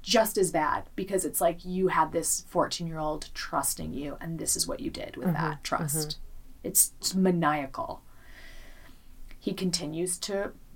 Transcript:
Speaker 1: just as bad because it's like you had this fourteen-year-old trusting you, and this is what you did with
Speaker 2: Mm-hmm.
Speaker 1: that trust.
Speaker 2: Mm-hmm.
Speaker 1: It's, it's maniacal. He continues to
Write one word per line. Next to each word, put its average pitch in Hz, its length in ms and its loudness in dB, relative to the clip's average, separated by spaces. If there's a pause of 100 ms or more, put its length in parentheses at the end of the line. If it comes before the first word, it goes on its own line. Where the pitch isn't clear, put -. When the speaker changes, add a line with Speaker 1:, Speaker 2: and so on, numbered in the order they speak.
Speaker 1:
just 220 380 4
as 180 120 4
bad 151 340 2 (100)
because 190 280 0
it's - 160 -2
like 170 240 2
you 185 260 2
had 160 220 4
this 165 380 0
fourteen-year-old 160 880 0
trusting - 580 -2
you, 139 260 -6
and 165 200 -6
this - 160 0
is - 120 0
what - 120 -4
you - 100 -2
did - 260 -8
with - 120 0
Speaker 2:
Mm-hmm. 175 80 4
Speaker 1:
that 151 280 -2
trust. 151 320 0
Speaker 2:
Mm-hmm. - 720 -6
Speaker 1:
It's, - 320 4
it's - 140 -2
maniacal. 170 880 2 (1400)
He 196 140 -2
continues 175 680 0
to 202 340 -2 (220)